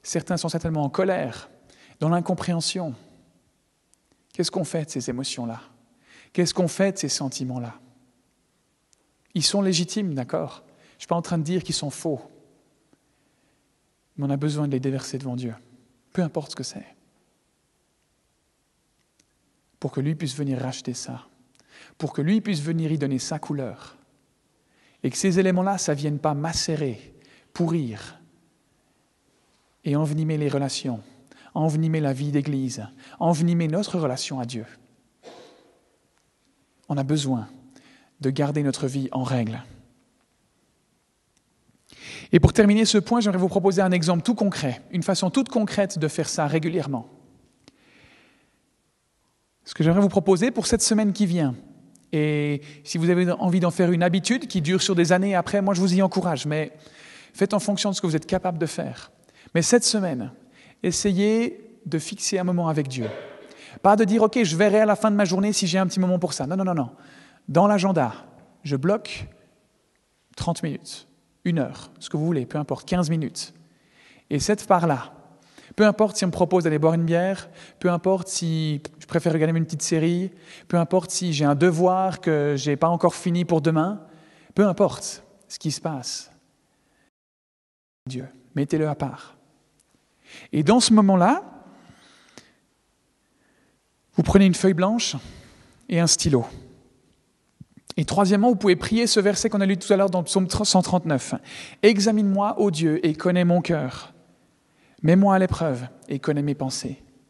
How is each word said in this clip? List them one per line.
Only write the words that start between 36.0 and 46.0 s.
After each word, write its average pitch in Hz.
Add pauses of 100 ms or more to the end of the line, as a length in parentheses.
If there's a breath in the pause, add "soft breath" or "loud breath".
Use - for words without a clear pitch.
On 143
a 139
besoin 135 (720 soft breath)
de 135
garder 147
notre 139
vie 135
en 131
règle. 120 (2750 loud breath)
Et 170
pour -
terminer 214
ce 214
point, 233
j'aimerais 202
vous 180
proposer 185
un 185
exemple 170
tout 240
concret, 160
une 175
façon 185
toute 262
concrète 202
de 156